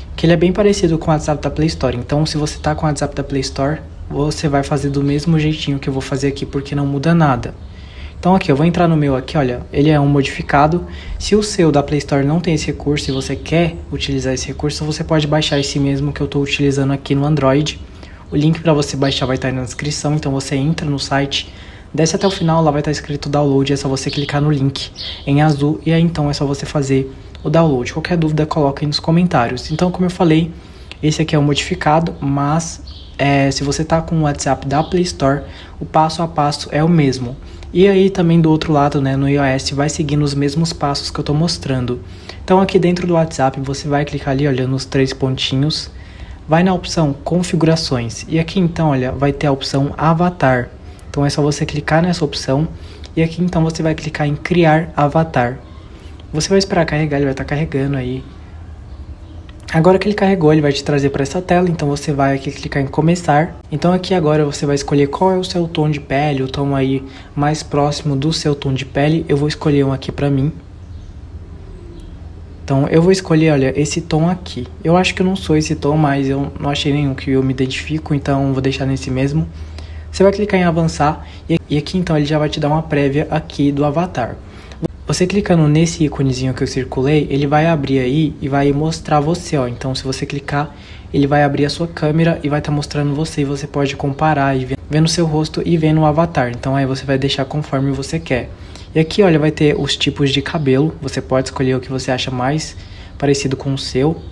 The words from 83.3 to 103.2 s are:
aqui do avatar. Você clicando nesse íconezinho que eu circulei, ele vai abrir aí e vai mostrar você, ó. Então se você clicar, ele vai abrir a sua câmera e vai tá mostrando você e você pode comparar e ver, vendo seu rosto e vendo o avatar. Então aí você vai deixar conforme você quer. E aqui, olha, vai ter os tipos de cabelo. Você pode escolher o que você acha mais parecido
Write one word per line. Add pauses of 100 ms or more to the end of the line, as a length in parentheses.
aqui
do
avatar. (720)
Você
clicando
nesse
íconezinho
que
eu
circulei,
ele
vai
abrir
aí
e
vai
mostrar
você,
ó.
Então
se
você
clicar, (400)
ele
vai
abrir
a
sua
câmera
e
vai
tá
mostrando
você
e
você
pode
comparar
e
ver, (120)
vendo
seu
rosto
e
vendo
o
avatar.
Então
aí
você
vai
deixar
conforme
você
quer. (440)
E
aqui,
olha,
vai
ter
os
tipos
de
cabelo.
Você
pode
escolher
o
que
você
acha
mais (400)
parecido